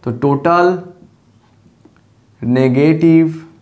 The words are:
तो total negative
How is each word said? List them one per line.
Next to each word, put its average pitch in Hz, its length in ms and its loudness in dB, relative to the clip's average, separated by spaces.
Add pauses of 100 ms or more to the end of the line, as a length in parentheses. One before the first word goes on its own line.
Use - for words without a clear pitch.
तो 123 100 -6
total 170 600 0 (1700)
negative 156 920 2 (260)